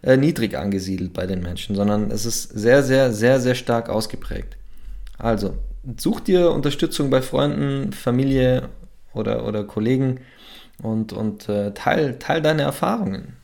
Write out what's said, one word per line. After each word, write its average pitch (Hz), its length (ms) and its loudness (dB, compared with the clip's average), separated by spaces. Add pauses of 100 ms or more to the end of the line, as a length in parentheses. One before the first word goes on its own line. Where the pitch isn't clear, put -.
äh, 131 140 6
niedrig 131 420 2
angesiedelt 92 540 -2
bei 92 140 -4
den 92 140 -2
Menschen, 87 360 -4
sondern 104 340 2
es 110 160 -2
ist - 240 -4
sehr, 120 320 6
sehr, 131 300 4
sehr, 120 280 4
sehr 123 140 2
stark 117 340 -2
ausgeprägt. - 680 -6 (600)
Also, 107 400 0 (420)
such 208 220 0
dir 175 300 4
Unterstützung 143 580 0
bei 135 140 4
Freunden, 139 680 -2
Familie 127 760 2 (440)
oder, 113 340 -2
oder 107 180 -2
Kollegen 127 560 0 (600)
und, 110 300 -2
und, 107 360 -6
äh, 104 240 0
teil, 143 460 0
teil 156 240 -2
deine 151 200 2
Erfahrungen. 175 800 -2